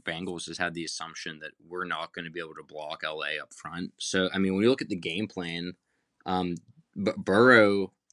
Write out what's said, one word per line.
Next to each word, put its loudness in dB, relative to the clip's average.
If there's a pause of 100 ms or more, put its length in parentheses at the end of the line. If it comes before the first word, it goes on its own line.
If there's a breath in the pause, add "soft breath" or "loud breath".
Bengals -6
has -10
had -2
the -6
assumption -10
that -14 (120)
we're -6
not -6
gonna -10
be -8
able -10
to -16
block -10
L -6
A -4
up -16
front. -10
So, 0
I -2
mean, 2
when 2
you 8
look 2
at -6
the -4
game -4
plan, -6 (500)
um, 0 (400)
B-, 0
Burrow 6 (200)